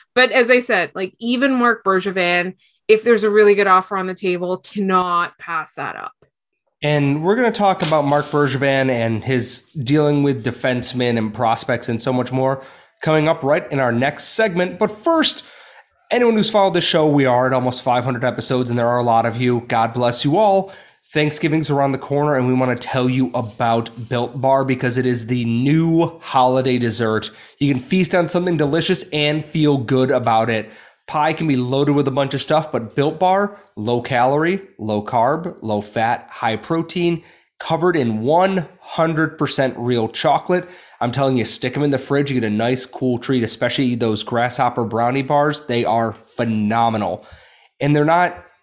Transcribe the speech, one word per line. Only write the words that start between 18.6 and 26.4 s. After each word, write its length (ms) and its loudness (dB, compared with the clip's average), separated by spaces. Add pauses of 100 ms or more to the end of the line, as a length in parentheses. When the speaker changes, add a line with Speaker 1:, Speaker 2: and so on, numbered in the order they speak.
Speaker 2:
and 80 -2
there 120 2
are 100 2
a 60 0
lot 220 4
of 140 -4
you. 280 2
God 260 0
bless 300 0
you 120 2
all. 360 2 (400)
Thanksgiving's 580 -2
around 220 2
the 60 -2
corner, 360 -2
and 140 0
we 40 2
wanna 220 0
tell 340 -2
you 240 0
about 760 -4
Built 320 -6
Bar 240 2
because 320 -2
it 100 0
is 220 -2
the 160 -2
new 760 2
holiday 600 2